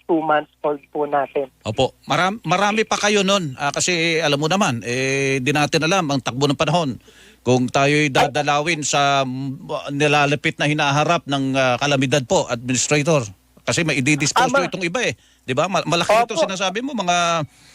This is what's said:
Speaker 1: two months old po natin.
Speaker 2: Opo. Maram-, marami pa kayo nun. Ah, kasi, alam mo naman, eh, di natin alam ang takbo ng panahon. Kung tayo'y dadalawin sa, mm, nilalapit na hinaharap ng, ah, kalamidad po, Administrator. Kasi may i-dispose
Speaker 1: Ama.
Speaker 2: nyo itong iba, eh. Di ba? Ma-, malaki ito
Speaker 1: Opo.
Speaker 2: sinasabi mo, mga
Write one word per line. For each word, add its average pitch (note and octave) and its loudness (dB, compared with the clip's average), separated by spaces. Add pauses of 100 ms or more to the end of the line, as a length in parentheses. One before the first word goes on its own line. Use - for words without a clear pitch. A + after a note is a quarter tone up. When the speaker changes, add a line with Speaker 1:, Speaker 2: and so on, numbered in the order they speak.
Speaker 1:
two E3+ 2
months D3+ 0 (160)
old D3 -2
po D3 -2
natin. C#3+ -2 (100)
Speaker 2:
Opo. A2+ 0 (160)
Maram-, F#3 0
marami G#3 0
pa G3+ -2
kayo G#3 2
nun. F#3 0
Ah, C#3+ -4
kasi, E3 0
alam D3 0
mo D#3 0
naman, E3 0
eh, C3+ -2
di C3 0
natin D3 0
alam F3 2
ang C#3 0
takbo C3+ 0
ng D3+ 0
panahon. D3 0 (480)
Kung B2+ 2
tayo'y D3 2
dadalawin D3 0
sa, C#3 2
mm, C3+ -8
nilalapit D3 2
na E3 -2
hinaharap D3+ 0
ng, C3+ -2
ah, C3 2
kalamidad C#3 0
po, F3 0
Administrator. B2+ 0 (320)
Kasi B2+ -2
may D3 0
i-dispose D3+ 2
Speaker 1:
Ama. C4 0
Speaker 2:
nyo - -8
itong F#3 -4
iba, A3 -2
eh. D3 -2 (320)
Di B2+ -4
ba? D#3 0
Ma-, F3 0
malaki E3+ 2
ito A#3 -6
Speaker 1:
Opo. G#3+ 0
Speaker 2:
sinasabi F#3+ -2
mo, C4+ -6
mga F3 0 (300)